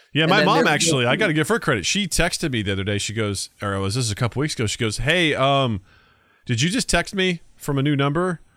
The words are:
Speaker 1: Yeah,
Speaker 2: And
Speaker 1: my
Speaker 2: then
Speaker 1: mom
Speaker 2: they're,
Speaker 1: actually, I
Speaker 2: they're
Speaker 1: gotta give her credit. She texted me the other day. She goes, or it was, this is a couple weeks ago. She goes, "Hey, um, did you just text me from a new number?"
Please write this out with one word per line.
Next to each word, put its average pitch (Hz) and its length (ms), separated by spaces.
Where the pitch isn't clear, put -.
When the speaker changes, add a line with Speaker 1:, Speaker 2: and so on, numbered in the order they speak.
Speaker 1:
Yeah, 147 80
Speaker 2:
And 165 80
Speaker 1:
my 185 80
Speaker 2:
then 151 80
Speaker 1:
mom 160 180
Speaker 2:
they're, 160 80
Speaker 1:
actually, 139 320
I 120 60
Speaker 2:
they're 143 80
Speaker 1:
gotta 196 160
give 151 140
her 220 120
credit. 113 240
She 196 240
texted 170 420
me 117 120
the 101 100
other 95 120
day. 104 120
She 104 160
goes, 104 380
or 101 140
it 95 60
was, 95 140
this 127 120
is 107 40
a 101 40
couple 120 260
weeks 151 140
ago. 117 120
She - 120
goes, 113 200
"Hey, 151 360
um, 131 480
did 120 160
you 170 80
just 220 180
text 170 260
me 185 280
from 139 200
a 135 60
new 147 120
number?" 151 460